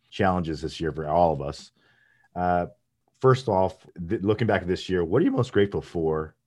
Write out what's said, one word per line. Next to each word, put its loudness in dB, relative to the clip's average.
challenges 0
this -8
year -2
for -6
all 4
of -4
us. -10
Uh, 0
first 4
off, 0
th-, -2
looking 0
back 2
at -8
this -4
year, 0
what 0
are 2
you 0
most -2
grateful 0
for? -4